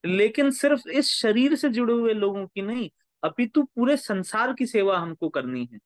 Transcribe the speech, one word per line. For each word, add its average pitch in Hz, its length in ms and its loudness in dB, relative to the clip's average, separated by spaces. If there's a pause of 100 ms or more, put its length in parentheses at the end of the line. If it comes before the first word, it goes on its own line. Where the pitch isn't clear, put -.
लेकिन 214 460 2
सिर्फ 285 360 2
इस 262 220 0
शरीर 247 460 2
से 294 140 0
जुड़े 233 260 0
हुए 233 200 2
लोगों 202 320 -2
की 196 160 -10
नहीं, 214 280 -6 (340)
अपितु 240 380 0
पूरे 262 340 0
संसार 220 580 -4
की 247 120 -2
सेवा 196 320 2
हमको 165 300 -6
करनी 127 440 -4
है। 107 120 -20